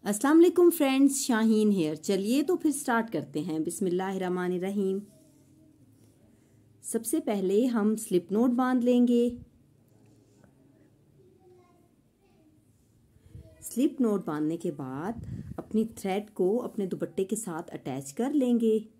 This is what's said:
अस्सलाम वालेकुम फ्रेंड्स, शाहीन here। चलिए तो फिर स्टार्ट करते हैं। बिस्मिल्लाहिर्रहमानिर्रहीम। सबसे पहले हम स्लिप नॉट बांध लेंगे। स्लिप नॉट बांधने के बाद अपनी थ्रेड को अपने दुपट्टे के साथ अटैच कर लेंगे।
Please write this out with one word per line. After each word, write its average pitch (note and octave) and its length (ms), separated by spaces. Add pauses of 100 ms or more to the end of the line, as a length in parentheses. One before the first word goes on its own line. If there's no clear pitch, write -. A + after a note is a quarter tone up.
अस्सलाम A#3+ 320
वालेकुम F4 340
फ्रेंड्स, C#4 500
शाहीन G#3+ 520
here। D#3+ 220
चलिए G3+ 480
तो F4 140
फिर D#4+ 160
स्टार्ट A3+ 380
करते D3 300
हैं। D#3+ 240
बिस्मिल्लाहिर्रहमानिर्रहीम। F#3 1400 (1800)
सबसे A3+ 380
पहले G#3 460
हम A3 300
स्लिप F3+ 360
नॉट A#3 180
बांध B3+ 320
लेंगे। A#3+ 560 (4000)
स्लिप - 380
नॉट G#3 260
बांधने D3+ 300
के E3+ 140
बाद C#3+ 760 (140)
अपनी A3 260
थ्रेड G#3 460
को F#3+ 260
अपने G#3 300
दुपट्टे F#3 380
के G#3 120
साथ E3+ 260
अटैच C#3 500
कर B3+ 200
लेंगे। A3+ 560 (120)